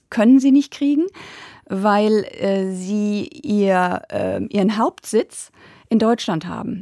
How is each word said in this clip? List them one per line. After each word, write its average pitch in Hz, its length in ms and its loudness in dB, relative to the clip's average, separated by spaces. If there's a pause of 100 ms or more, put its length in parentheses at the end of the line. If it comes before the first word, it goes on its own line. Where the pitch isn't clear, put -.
können 240 300 6
sie 262 140 4
nicht 285 180 4
kriegen, 285 320 0 (640)
weil, 208 580 2 (140)
äh, 196 340 -2
sie 208 540 -4
ihr, 185 840 0
äh, - 360 -4
ihren 202 320 0
Hauptsitz - 760 -4 (360)
in 220 120 2
Deutschland 220 480 -2
haben. - 340 -8